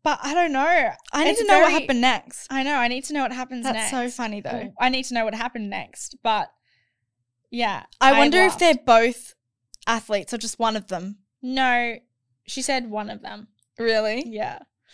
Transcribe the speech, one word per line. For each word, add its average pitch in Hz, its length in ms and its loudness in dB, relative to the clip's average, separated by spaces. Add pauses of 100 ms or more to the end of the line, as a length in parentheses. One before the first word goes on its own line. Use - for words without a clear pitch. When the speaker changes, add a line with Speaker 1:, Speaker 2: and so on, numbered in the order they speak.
Speaker 1:
But 302 180 0
I 285 120 -4
don't 339 180 2
know. 285 380 2 (240)
Speaker 2:
I 294 100 2
need 311 60 4
Speaker 1:
It's 440 100 0
Speaker 2:
to 440 60 0
know 403 140 6
what 330 100 8
Speaker 1:
very 311 100 2
Speaker 2:
happened 254 220 0
next. - 480 -2
Speaker 1:
I 269 120 -2
know. 285 120 -2
I 247 140 2
need 254 160 -6
to 302 100 -8
know 285 80 -2
what 247 100 -4
happens 254 320 -8
Speaker 2:
That's 262 100 -2
Speaker 1:
next. 220 160 -4
Speaker 2:
so 247 200 -4
funny, 214 320 -8
though. - 100 -8
Speaker 1:
Well, - 260 -8
I 254 120 2
need 262 160 -4
to 247 80 -8
know 233 100 0
what 214 100 -4
happened 226 360 -8
next. - 520 -12
But, 214 300 -2 (1000)
yeah. 220 340 -4 (160)
Speaker 2:
I 269 120 8
Speaker 1:
I 285 60 6
Speaker 2:
wonder 294 200 6
if 370 120 6
Speaker 1:
laughed. - 100 -6
Speaker 2:
they're 330 140 6 (120)
both 233 480 4 (520)
athletes 220 480 -2
or 233 40 -4
just 220 200 -10
one 220 180 0
of 202 120 -10
them. 190 280 -10 (260)
Speaker 1:
No. 247 540 -2 (500)
She - 160 -10
said 254 280 -2
one 208 200 -6
of 214 120 -14
them. 208 260 -16 (300)
Speaker 2:
Really? 226 480 0
Speaker 1:
Yeah. 208 320 -10 (360)